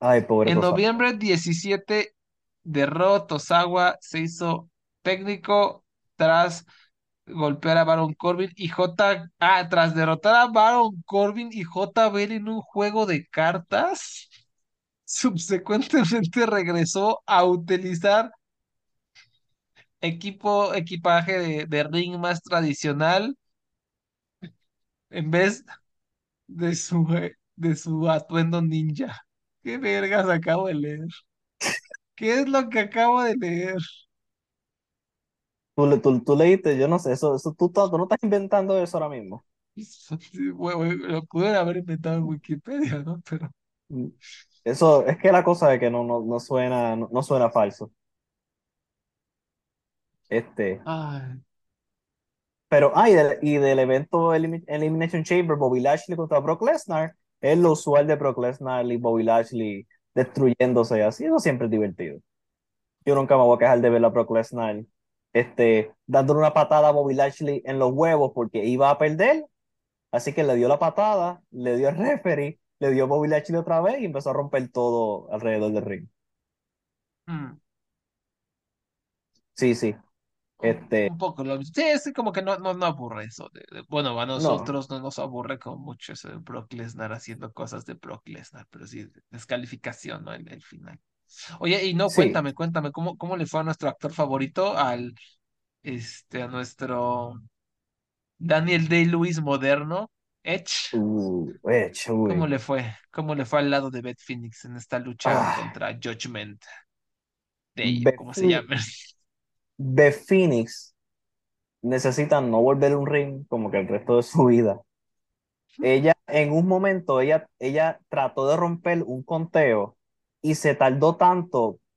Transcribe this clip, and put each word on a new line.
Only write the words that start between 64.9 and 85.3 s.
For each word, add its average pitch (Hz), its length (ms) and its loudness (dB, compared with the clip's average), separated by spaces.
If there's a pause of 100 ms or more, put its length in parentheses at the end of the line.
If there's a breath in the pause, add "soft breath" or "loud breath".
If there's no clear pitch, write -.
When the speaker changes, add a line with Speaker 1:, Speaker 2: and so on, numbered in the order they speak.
Speaker 1:
este, 117 580 2 (140)
dándole 139 340 4
una 151 140 4
patada 151 340 4
a 147 40 6
Bobby 143 220 0
Lashley 139 520 -2
en 135 120 -4
los 127 140 2
huevos 151 420 2
porque 113 300 -4
iba 127 260 2
a 143 80 0
perder, 202 460 2 (640)
así 123 220 -4
que 156 100 0
le 135 140 2
dio 123 120 2
la 143 100 2
patada, 180 720 0
le 123 260 -4
dio 139 140 0
al 156 80 -4
referee, 170 600 -2 (220)
le 139 100 2
dio 131 140 2
a - 20 0
Bobby 151 220 0
Lashley 151 300 0
otra 165 220 0
vez 226 200 0
y 220 60 -4
empezó 143 240 -6
a 131 40 -2
romper 139 360 -4
todo 117 640 -2
alrededor 107 400 -2
del 104 120 -2
ring. 98 240 -10 (1160)
Speaker 2:
Mm. 151 300 -12 (2000)
Speaker 1:
Sí, 123 200 2
sí. 113 200 -2 (640)
Speaker 2:
Un, 113 100 0
Speaker 1:
Este 107 420 0
Speaker 2:
un 85 80 -8
poco - 260 -6
lo 135 140 -6
mismo. 143 160 -14
Sí, 285 80 -2
es 294 320 -2
como 220 180 -4
que 190 100 -6
no, 190 160 -4
no, 185 160 -6
no 180 120 -2
aburre 120 380 -8
eso - 280 -18
de, - 180 -20
de, - 180 -18
bueno, 139 320 -4
a 123 60 -4
Speaker 1:
No. 131 80 -6
Speaker 2:
nosotros 139 540 -4
no 135 120 -12
nos 135 180 -12
aburre 127 400 -10